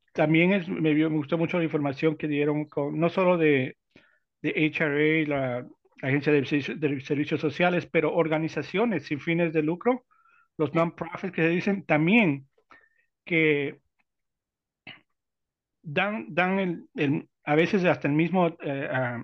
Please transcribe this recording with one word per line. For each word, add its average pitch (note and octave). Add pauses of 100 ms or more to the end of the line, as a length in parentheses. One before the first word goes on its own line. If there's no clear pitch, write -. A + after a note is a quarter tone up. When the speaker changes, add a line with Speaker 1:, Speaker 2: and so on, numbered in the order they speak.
(140)
Speaker 1:
también D#3+
es, F3+
me D#3+
vio, D#3
me D#3
gustó D3+
mucho E3
la E3+
información D3+
que D#3
dieron D3
con, D3+
no E3+
solo F3+
de, C#3+ (640)
de D3 (240)
H -
R D3+
A, D3
la C3+ (340)
Agencia C#3+
de D3
Servicio-, C#3+
de C#3+
Servicios D3
Sociales, E3+
pero D#3+
organizaciones D#3+
sin D3
fines E3+
de D#3+
lucro, F3 (520)
los D3
Speaker 2:
Sí. E3
Speaker 1:
non-profits E3+
que F3
se E3
dicen, F3+
también D#3 (720)
que D3+ (2000)
dan, F#3+
dan F#3
el, F3+
el, - (160)
a D3+
veces F3
hasta D3
el C#3+
mismo, E3
eh, C#3
ah, B2